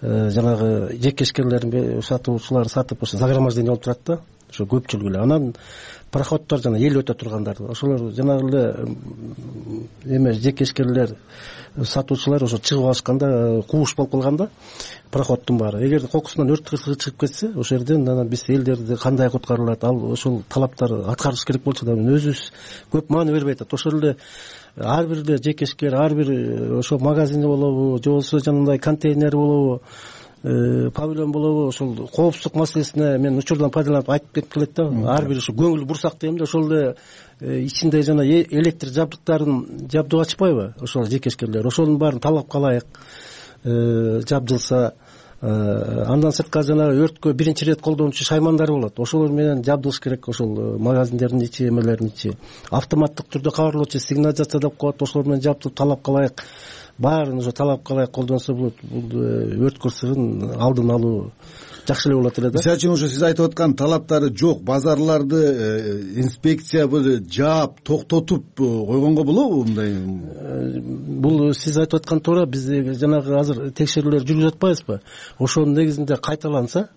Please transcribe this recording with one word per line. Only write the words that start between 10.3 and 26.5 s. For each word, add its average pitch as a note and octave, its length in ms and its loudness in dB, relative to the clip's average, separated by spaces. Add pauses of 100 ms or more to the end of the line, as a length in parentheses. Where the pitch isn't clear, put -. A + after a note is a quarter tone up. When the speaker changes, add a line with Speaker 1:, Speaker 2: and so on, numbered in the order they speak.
Speaker 1:
жекешкерлер, B2 840 0 (680)
сатуучулар C#3 600 0
ошо A#2 140 -2
чыгып C3+ 260 0
алышканда, C3 420 0
э, A#2 360 2
кууш D3+ 340 0
болуп C3+ 140 0
калган C3+ 260 0
да, G3 120 0 (600)
пароходдун B2+ 460 0
баары. G#2+ 300 0
Эгерде C#3 220 2
кокусунан D3+ 420 0
өрт D3+ 180 0
кырсыгы C#3+ 300 -4
чыгып - 220 -8
кетсе, G#3 280 -4
ошол C3 300 -2
жерден C3 280 2
анан B2+ 220 0
биз A#2+ 200 -4
элдерди B2 480 0
кандай C3 340 2
куткарылат, A#2 540 -2
ал A#2 280 0
ошол A#2+ 380 -2
талаптар C3 420 -2 (160)
аткарылыш B2 380 -4
керек C3 160 -2
болчу C3+ 240 -4
да, A#2 60 0
өзүбүз C3+ 600 0 (400)
көп D#3 160 0
маани D#3+ 240 2
бербей C#3+ 220 0
атат. - 180 -10
Ошол D3+ 300 -2
эле D3 140 2 (600)
ар C3 300 0
бир D#3+ 180 -4
эле D3+ 180 2
жекешкер, C#3+ 520 -2
ар D3+ 200 2
бир, D3 160 0
э, A#2 480 -2